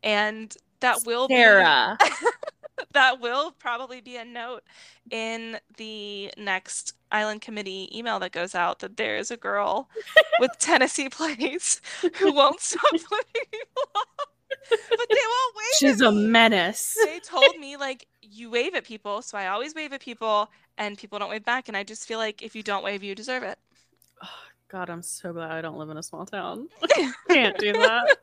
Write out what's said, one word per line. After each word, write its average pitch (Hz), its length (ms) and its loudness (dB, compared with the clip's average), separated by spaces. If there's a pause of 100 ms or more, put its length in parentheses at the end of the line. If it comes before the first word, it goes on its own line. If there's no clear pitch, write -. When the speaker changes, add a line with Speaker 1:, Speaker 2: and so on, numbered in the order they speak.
Speaker 1:
And 214 540 -2 (240)
that 247 240 0
will 240 240 -2
be 226 340 10
Speaker 2:
Sarah. 156 380 4
Speaker 1:
<laughs> - 920 -2
that 262 260 4
will 262 320 -2
probably 247 480 -8
be 247 160 -18
a 233 80 -14
note 240 380 -14 (480)
in 226 480 -8 (180)
the 208 600 -12
next - 580 -8 (180)
Island 214 300 -2
Committee 196 540 -10
email 226 240 -4
that 180 120 -8
goes 175 220 -6
out, 175 260 -2
that 196 160 -12
there 220 220 -4
is - 120 -6
a 233 60 -8
girl 202 580 -2
Speaker 2:
<laughs> 622 440 2
Speaker 1:
with 453 200 2
Tennessee 269 500 2
plates 294 720 -4 (360)
who 381 160 4
won't 285 280 4
stop - 400 2
<laughs> - 80 -20
flipping - 440 -4
people 494 300 -8 (120)
off. 440 120 -2 (920)
But 466 160 -4
they 480 140 4
won't 494 300 0
wave 427 140 -8
Speaker 2:
She's 277 300 4
Speaker 1:
at - 20 6
Speaker 2:
a 233 80 8
Speaker 1:
me. - 20 2
Speaker 2:
menace. 220 960 2
Speaker 1:
They 320 140 -6
told - 380 4
me, 285 180 -16
like, 269 320 -8 (140)
"You 220 280 -18
wave 254 260 -2
at 220 80 -4
people," 208 380 -10
so - 160 -12
I 196 100 -6
always 247 260 -6
wave 302 200 -10
at 269 80 -12
people, 220 480 -2 (280)
and 208 200 -8
people 208 220 -12
don't 202 100 -6
wave 208 140 -10
back, 247 240 -2
and 202 80 -8
I 202 80 -4
just 214 240 -16
feel 226 100 -6
like 214 240 -6
if 226 140 -14
you 214 80 -14
don't 202 200 -4
wave, 196 200 -6
you 196 100 -8
deserve 247 300 -8
it. 190 140 -10 (640)
Speaker 2:
Oh, - 160 -18 (300)
God, 180 220 -10
I'm 170 120 -12
so - 300 -12
glad 165 200 -10
I 160 80 -8
don't 160 180 -10
live 156 120 -12
in 156 60 -12
a 160 60 -12
small 170 240 -14
town. 202 420 -8 (120)
<laughs> 311 500 2
Can't 262 280 4
do 208 160 0
that. 240 480 6